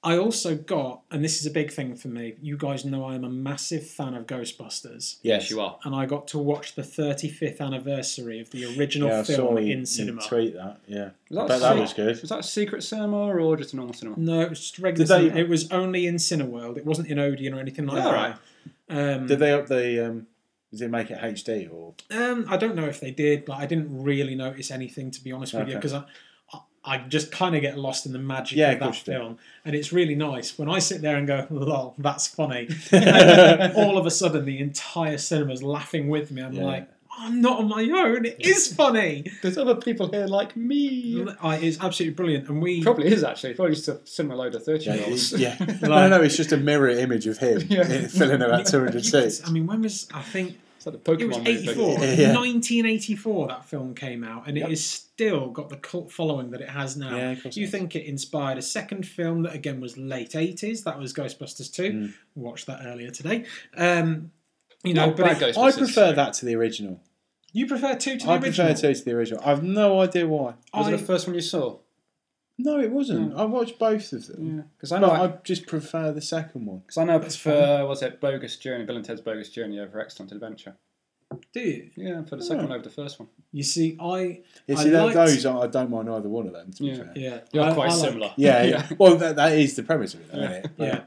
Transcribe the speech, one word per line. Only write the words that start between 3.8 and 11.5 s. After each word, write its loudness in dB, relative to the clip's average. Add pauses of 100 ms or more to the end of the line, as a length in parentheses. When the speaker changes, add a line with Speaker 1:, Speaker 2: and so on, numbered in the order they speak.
Speaker 1:
fan -10
of -12
Ghostbusters. -12
Speaker 2:
Yes, 0
you -4
are. -6
Speaker 1:
And -6
I -2
got -6
to -6
watch -2
the -10
thirty-fifth -6
anniversary -6
of -16
the -10
original 0
Speaker 3:
Yeah, 2
I -2
Speaker 1:
film 0 (180)
Speaker 3:
saw 4
you, 0
Speaker 1:
in -2
Speaker 3:
you -6
Speaker 1:
cinema. -6
Speaker 3:
tweet 0
that, -14
yeah. -8 (200)
Speaker 2:
Was -6
that -2
Speaker 3:
I -2
bet 4